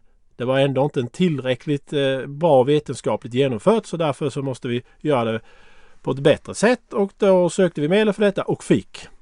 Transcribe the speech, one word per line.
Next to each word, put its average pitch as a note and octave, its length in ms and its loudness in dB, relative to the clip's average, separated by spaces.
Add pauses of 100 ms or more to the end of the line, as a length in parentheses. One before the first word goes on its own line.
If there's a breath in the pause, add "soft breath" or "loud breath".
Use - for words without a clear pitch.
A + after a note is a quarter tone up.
(360)
det A#2+ 80 -8
var C3 140 0
ändå C3+ 260 2
inte C#3+ 160 -2
en A#2+ 80 -4
tillräckligt, C#3+ 840 -2
eh, C3+ 340 -2
bra C#3+ 360 4
vetenskapligt B2+ 720 -2
genomfört, C#3 520 2
så F3+ 100 -8
därför D3+ 340 -4
så C#3+ 120 -8
måste C3 260 -8
vi A#2+ 140 -4 (180)
göra A#2+ 320 0
det A2 80 -6 (600 soft breath)
på C#3+ 80 -6
ett C3+ 80 -4
bättre C#3 360 0
sätt, - 380 0
och G3 260 -2
då F#3 320 4
sökte F3+ 300 0
vi D3 80 0
medel G#3 260 2
för A3 80 -2
detta G3 200 0
och - 220 -6
fick. - 420 -2 (140)